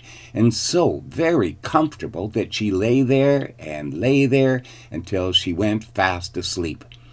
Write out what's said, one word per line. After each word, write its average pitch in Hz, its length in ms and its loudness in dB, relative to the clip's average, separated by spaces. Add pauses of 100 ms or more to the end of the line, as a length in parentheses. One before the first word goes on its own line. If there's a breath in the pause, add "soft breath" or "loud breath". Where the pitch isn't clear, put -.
(340 loud breath)
and 113 200 4
so 117 540 0
very 135 540 0
comfortable 147 680 -2
that 107 240 -2
she 107 180 -2
lay 110 300 2
there 135 580 2
and 76 340 -8
lay 127 320 2
there 131 380 2 (280 loud breath)
until 92 420 -4
she - 180 -8
went 107 320 -2
fast 92 540 -2
asleep. 87 480 -6 (280 loud breath)